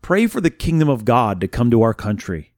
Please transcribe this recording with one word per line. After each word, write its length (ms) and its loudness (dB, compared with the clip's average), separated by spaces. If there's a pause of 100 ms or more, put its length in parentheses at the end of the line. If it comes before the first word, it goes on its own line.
Pray 240 0
for 140 -4
the 100 2
kingdom 380 0
of 160 0
God 360 0
to 60 -2
come 240 0
to 120 4
our 120 2
country. 640 -8